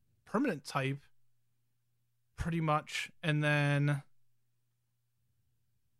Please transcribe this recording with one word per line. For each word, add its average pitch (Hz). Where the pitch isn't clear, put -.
permanent 214
type, 139
pretty 165
much, 151
and 151
then, 143